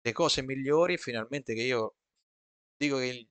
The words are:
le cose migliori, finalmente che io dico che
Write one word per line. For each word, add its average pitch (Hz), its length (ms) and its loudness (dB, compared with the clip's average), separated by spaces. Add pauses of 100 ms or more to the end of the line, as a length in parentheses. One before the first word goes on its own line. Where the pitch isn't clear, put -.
le 117 100 -2
cose 147 320 2
migliori, 143 540 2
finalmente 120 560 -6
che 110 80 -2
io 120 340 0 (800)
dico 143 220 0
che 123 340 -4